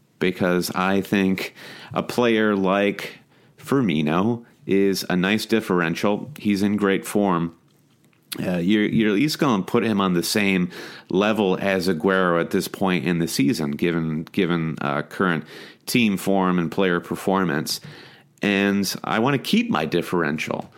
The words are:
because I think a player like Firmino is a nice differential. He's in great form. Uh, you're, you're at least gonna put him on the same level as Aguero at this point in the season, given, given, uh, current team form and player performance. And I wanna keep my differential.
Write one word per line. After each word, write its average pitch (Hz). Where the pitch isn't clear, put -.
because 90
I 95
think 95
a -
player 110
like 101
Firmino 98
is 98
a 90
nice 98
differential. 98
He's 101
in 104
great 98
form. 87
Uh, 90
you're, 104
you're 107
at 104
least 147
gonna 113
put 117
him 107
on 95
the 85
same 95
level 101
as 95
Aguero 92
at 82
this 92
point 90
in 85
the 82
season, 80
given, 80
given, 82
uh, 71
current 85
team 107
form 92
and 82
player 90
performance. 85
And 101
I 104
wanna 135
keep 233
my 76
differential. 78